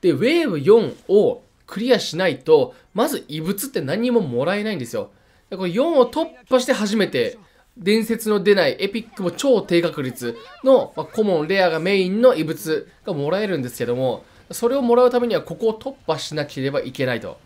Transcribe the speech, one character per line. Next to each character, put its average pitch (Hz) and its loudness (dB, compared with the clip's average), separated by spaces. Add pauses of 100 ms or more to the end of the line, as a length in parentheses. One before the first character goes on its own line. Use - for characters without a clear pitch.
で、 180 2
ウ 135 0
ェ 311 2
ー 285 -2
ブ 156 -2
四 165 4 (120)
を 190 2 (240)
ク - -10
リ 240 0
ア 226 4
し - -6
な 180 0
い 160 -2
と、 147 2 (180)
ま 233 0
ず 202 -6
異 156 -8
物 196 -4
っ 269 -10
て 180 -4
何 202 -2
も 233 2
も 127 -2
ら 190 -2
え 208 -6
な 214 -4
い 202 -6
ん 156 -8
で 123 -6
す 113 -10
よ。 104 -6 (400)
で、 196 -10
こ 185 -6
れ 180 -2
四 294 2
を 240 4
突 320 -2 (200)
破 262 4
し 254 -4
て 269 2
初 208 -2
め 202 2
て、 117 -2 (360)
伝 214 0
説 220 -4
の 208 2
出 202 6
な 180 4
い 123 -2
エ 190 -2
ピ 220 -6
ッ - -18
ク 196 -8
も 175 -2
超 262 2
低 170 2
確 151 -4
率 120 -8 (260)
の、 254 4
ま 156 -8
あ、 - -8
コ - -2
モ 185 2
ン、 156 -4
レ 190 2
ア 175 4
が 160 -2
メ 190 0
イ 190 2
ン 202 -2
の 247 6
異 160 -2
物 156 -6 (160)
が 202 -6
も 143 -2
ら 190 -2
え 214 -4
る 185 -4
ん 135 -4
で 123 -6
す - -16
け 117 -2
ど 120 -2
も、 127 -2 (300)
そ - -2
れ 254 0
を 277 0
も 240 4
ら 247 6
う 247 6
た 247 2
め 240 -2
に 214 -2
は - 0
こ - -10
こ 226 0
を 220 -6
突 269 -10 (120)
破 151 -2
し - -10
な 147 -2
け 147 -10
れ 139 -2
ば 143 0
い 131 -8
け 135 -4
な 127 -2
い 113 -6
と。 78 -14